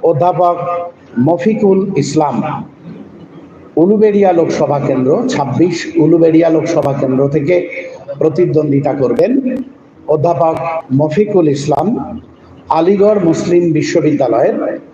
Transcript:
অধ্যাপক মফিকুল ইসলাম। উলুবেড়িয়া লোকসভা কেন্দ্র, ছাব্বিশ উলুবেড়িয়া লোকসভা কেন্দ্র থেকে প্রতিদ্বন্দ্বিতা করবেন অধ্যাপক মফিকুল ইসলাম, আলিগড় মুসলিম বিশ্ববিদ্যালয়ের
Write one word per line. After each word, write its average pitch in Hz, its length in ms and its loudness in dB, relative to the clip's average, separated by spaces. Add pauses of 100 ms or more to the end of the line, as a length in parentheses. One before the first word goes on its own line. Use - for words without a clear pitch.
(100)
অধ্যাপক 175 460 2 (680)
মফিকুল 190 520 2 (240)
ইসলাম। 147 340 -2 (1500)
উলুবেড়িয়া 202 480 4 (100)
লোকসভা 143 380 0 (100)
কেন্দ্র, 131 220 0 (220)
ছাব্বিশ 165 440 0 (260)
উলুবেড়িয়া 165 540 4
লোকসভা 143 440 -2
কেন্দ্র 131 220 0 (120)
থেকে 156 200 0 (640)
প্রতিদ্বন্দ্বিতা 147 840 0
করবেন 202 300 0 (840)
অধ্যাপক 165 420 0 (420)
মফিকুল 185 480 0 (100)
ইসলাম, 147 300 -2 (920)
আলিগড় 202 500 2
মুসলিম 175 340 2 (160)
বিশ্ববিদ্যালয়ের 143 800 0 (380)